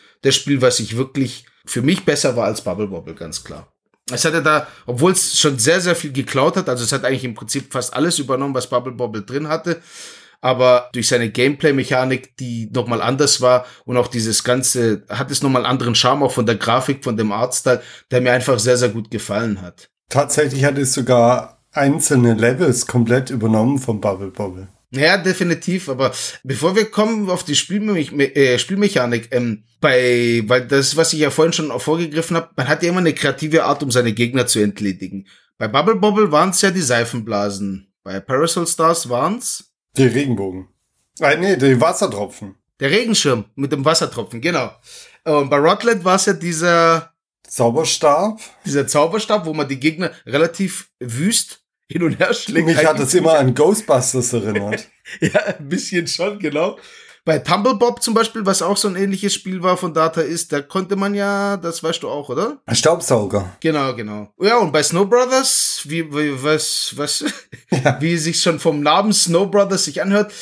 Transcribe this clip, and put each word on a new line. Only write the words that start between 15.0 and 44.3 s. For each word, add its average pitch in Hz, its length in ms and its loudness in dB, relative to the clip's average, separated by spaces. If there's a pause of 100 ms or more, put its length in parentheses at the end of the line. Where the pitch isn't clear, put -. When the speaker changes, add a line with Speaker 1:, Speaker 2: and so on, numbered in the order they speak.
Speaker 1:
hat 131 200 -4
es 143 140 -2
nochmal 131 220 2
einen 123 60 0
anderen 120 240 0
Charme, 139 280 2
auch 127 80 2
von 123 140 0
der 117 100 2
Grafik, 131 480 0
von 117 140 -2
dem 107 160 -2
Artstyle, 123 480 0 (280)
der 127 120 2
mir 123 100 2
einfach 123 280 2
sehr, 123 180 4
sehr 120 120 2
gut 107 220 -8
gefallen 107 500 -4
hat. - 280 -18 (200)
Speaker 2:
Tatsächlich 139 540 0
hat 139 140 2
es 135 160 0
sogar 123 800 2
einzelne 139 600 4
Levels 123 540 2
komplett 123 420 2
übernommen 113 480 2
von 113 220 -4
Bubble 98 320 -4
Bobble. 95 380 -10 (220)
Speaker 1:
Ja, 156 260 2
definitiv, 175 720 -2
aber 127 240 0 (320)
bevor 135 320 0
wir 214 80 4
kommen 214 440 0
auf 180 140 -2
die 147 120 -4
Spielme-, 202 440 -2
äh, 139 580 2
Spielmechanik, 127 760 0
ähm, 120 340 -2 (160)
bei, 123 640 2
weil 123 180 2
das, 139 300 2
was 160 160 2
ich 165 80 -4
ja 147 100 2
vorhin 160 220 2
schon 147 260 -4
vorgegriffen 160 600 -2
hab, - 180 -6
man 135 140 -2
hat 156 140 0
ja 170 60 0
immer 185 100 0
eine 170 140 2
kreative 151 520 0
Art, 143 180 0
um 135 80 -4
seine 117 220 2
Gegner 120 340 0
zu - 120 0
entledigen. 98 680 -4 (300)
Bei 113 100 -4
Bubble 151 300 2
Bobble 202 340 2
waren's 170 300 2
ja 196 100 4
die 180 100 -2
Seifenblasen, 104 1080 -2 (100)
bei 95 200 -10
Parasol 160 440 0
Stars 165 440 0
waren's 156 560 -4 (320)
Speaker 2:
Die 131 100 6
Regenbogen. 101 640 -4 (500)
Ah, 147 160 4
nee, 185 220 0
die 131 240 4
Wassertropfen. 110 760 -2 (240)
Speaker 1:
Der 135 100 -2
Regenschirm 160 540 0 (120)
mit 139 180 -4
dem 139 100 -4
Wassertropfen, 135 560 -2